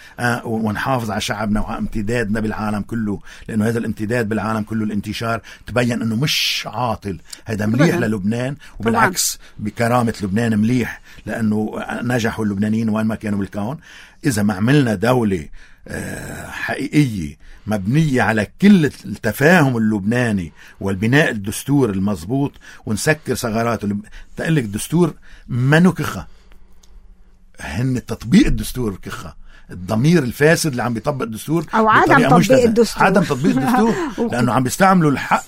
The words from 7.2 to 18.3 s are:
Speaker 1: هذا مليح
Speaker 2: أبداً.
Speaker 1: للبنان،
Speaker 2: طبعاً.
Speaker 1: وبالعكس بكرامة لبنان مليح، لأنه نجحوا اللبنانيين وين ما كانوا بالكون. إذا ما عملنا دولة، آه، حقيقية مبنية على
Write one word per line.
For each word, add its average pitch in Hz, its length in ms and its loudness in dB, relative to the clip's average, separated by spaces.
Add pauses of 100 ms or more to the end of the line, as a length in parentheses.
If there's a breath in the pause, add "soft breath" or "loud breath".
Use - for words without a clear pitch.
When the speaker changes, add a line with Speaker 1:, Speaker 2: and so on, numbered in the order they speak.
Speaker 1:
هذا 104 200 -4
مليح 127 300 4
Speaker 2:
أبداً. 117 120 0
Speaker 1:
للبنان، 110 480 -2
Speaker 2:
طبعاً. - 240 -18
Speaker 1:
وبالعكس 226 600 0 (200 soft breath)
بكرامة 117 600 -2
لبنان 110 380 0
مليح، 113 420 0 (240 soft breath)
لأنه 107 460 -2 (300)
نجحوا 113 440 -2
اللبنانيين 107 440 -2
وين 110 160 0
ما 110 100 -2
كانوا 104 240 -4
بالكون. 104 380 -6 (480 loud breath)
إذا 107 180 0
ما 104 100 2
عملنا 117 420 2
دولة، 104 500 0 (420 soft breath)
آه، - 600 -12
حقيقية 117 960 -2 (200 soft breath)
مبنية 120 540 2
على 107 260 2 (140)